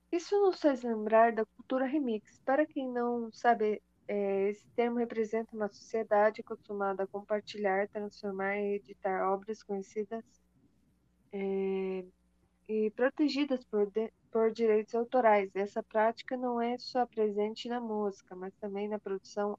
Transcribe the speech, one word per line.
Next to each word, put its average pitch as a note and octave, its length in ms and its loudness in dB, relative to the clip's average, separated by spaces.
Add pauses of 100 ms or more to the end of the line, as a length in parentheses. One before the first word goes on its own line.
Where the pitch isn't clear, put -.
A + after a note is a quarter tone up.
(100)
Isso F4 300 -2
nos F#4 180 4
faz C4+ 240 2
lembrar A3+ 520 4
da A3 100 -2
cultura - 400 -2
remix. B3+ 580 -2
Para C#4 220 2
quem C4+ 260 -4
não A#3+ 400 -2
sabe, G#3+ 520 2 (240)
é, G3 440 0
esse - 200 -10
termo A#3+ 280 0
representa A3+ 580 -4
uma G#3 120 -2
sociedade G#3+ 720 0
acostumada G3 640 -4
a - 20 -2
compartilhar, G3+ 840 -2
transformar G3+ 720 -6
e G3+ 160 -2
editar F#3+ 580 -4
obras G3+ 300 -6
conhecidas, G#3 600 -6 (1080)
é, F#3+ 720 -2 (640)
e G#3+ 220 0
protegidas C4 720 0
por G#3 260 0
de-, A3 220 -2 (180)
por A3+ 220 2
direitos A3 420 2
autorais. A3+ 600 4
Essa G3+ 280 -4
prática A3+ 540 -2
não B3 240 -2
é A#3+ 180 -2
só B3 280 -2
presente G#3+ 640 -2
na A#3+ 120 -4
música, G#3 560 -4
mas F#3 200 -10
também G3+ 320 -6
na G#3 100 -4
produção G#3 600 -6